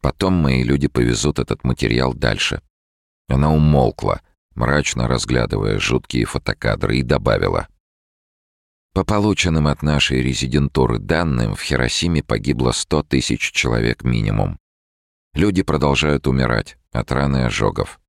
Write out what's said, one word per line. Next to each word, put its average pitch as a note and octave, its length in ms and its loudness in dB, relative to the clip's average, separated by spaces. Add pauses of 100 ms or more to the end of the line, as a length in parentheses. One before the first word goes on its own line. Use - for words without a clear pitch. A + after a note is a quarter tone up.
Потом F#2 340 0
мои C2 280 2
люди C#2 240 2
повезут A#1+ 520 0
этот A#1+ 260 -4
материал B1 480 0
дальше. - 480 -2 (680)
Она C#2+ 240 2
умолкла, C#2+ 720 2 (340)
мрачно A#1+ 540 -2
разглядывая A1 680 -2
жуткие A#1+ 480 -2
фотокадры, G#1+ 720 -2
и C2+ 40 0
добавила: G1+ 680 0 (1200)
«По F#2+ 100 0
полученным F#2+ 640 2
от C#2+ 160 0
нашей C#2+ 380 0
резидентуры B1+ 800 0
данным, A#1+ 560 0
в - 80 -10
Хиросиме C#2 600 -2
погибло A#1+ 500 -2
сто - 300 -2
тысяч - 480 -2
человек A#1 540 -2
минимум. G#1 540 -2 (760)
Люди F#2 300 0
продолжают C#2+ 640 0
умирать B1 500 -2 (160)
от A#1 180 -4
ран C#2 280 0
и - 20 2
ожогов. G1+ 580 -2 (100)